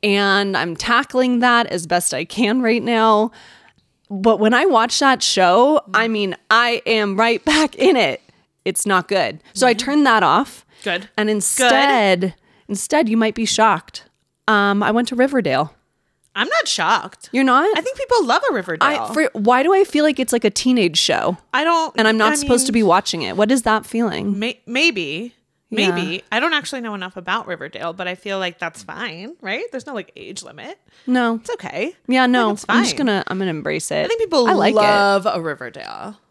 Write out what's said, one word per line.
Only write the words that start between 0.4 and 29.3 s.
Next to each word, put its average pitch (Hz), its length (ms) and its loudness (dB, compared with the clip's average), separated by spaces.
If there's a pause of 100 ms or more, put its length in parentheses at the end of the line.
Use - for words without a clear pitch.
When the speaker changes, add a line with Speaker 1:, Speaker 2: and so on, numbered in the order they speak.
Speaker 1:
I'm 165 200 -4
tackling 247 640 0
that 240 280 2
as 175 180 -6
best 175 280 -2
I 139 100 -4
can 254 380 0
right 233 200 0
now. 226 500 2 (800)
But 202 300 2
when 220 140 4
I 262 100 2
watch 240 360 2
that 269 220 2
show, 220 600 4 (100)
I 220 160 0
mean, 208 260 -2 (160)
I 233 360 2
am 208 320 0
right 226 260 0
back 311 320 2
in 330 200 4
it. 170 260 0 (420)
It's 190 220 -4
not 185 220 0
good. 156 320 -2 (140)
So 202 120 2
I 247 80 4
Speaker 2:
Mm-hmm. 202 40 -10
Speaker 1:
turned 277 280 2
that 226 160 4
off. 175 420 0 (180)
Speaker 2:
Good. 196 340 -6
Speaker 1:
And 214 120 0
Speaker 2:
Good. 214 40 0
Speaker 1:
instead, 220 1000 2 (340)
instead, 247 400 0
you 220 80 0
might 220 180 0
be 226 100 -4
shocked. 208 600 0 (420)
Um, 202 360 2
I - 100 0
went 233 160 0
to 254 80 -8
Riverdale. 185 580 0 (600)
Speaker 2:
I'm 220 140 -2
not - 200 0
shocked. - 640 -4
Speaker 1:
You're 262 120 2
not? 277 320 2
Speaker 2:
I 302 60 -2
think 508 160 -8
people 480 260 0
love 247 240 0
a 381 60 0
Riverdale. 180 340 -2
Speaker 1:
I, 233 240 -4
for, 302 200 0
why 247 300 2
do 349 120 4
I 381 100 6
feel 302 200 0
like 302 160 2
it's, 254 120 -2
like, 240 120 0
a 214 60 4
teenage 214 460 0
show? - 400 0 (160)
Speaker 2:
I 277 120 0
don't, 330 340 0
Speaker 1:
And 220 80 4
I'm 220 100 4
not 220 160 2
Speaker 2:
I - 40 0
Speaker 1:
supposed 262 320 0
to 240 40 -2
Speaker 2:
mean, 226 80 2
Speaker 1:
be - 40 4
watching 180 380 2
it. 95 140 -6
What 208 140 2
is 262 120 2
that 214 220 0
feeling? 202 540 -4
Speaker 2:
May-, 233 280 -6
maybe. 226 680 -4 (360)
Speaker 1:
Yeah. 226 240 0
Speaker 2:
Maybe. 175 360 -6
I 214 80 -2
don't 320 160 -2
actually 277 260 -6
know 226 140 -8
enough 185 220 -12
about 185 320 -6
Riverdale, 165 440 -10
but 185 140 -10
I 180 80 -6
feel 196 240 -8
like 180 200 -6
that's 165 260 -10
fine, 185 560 -12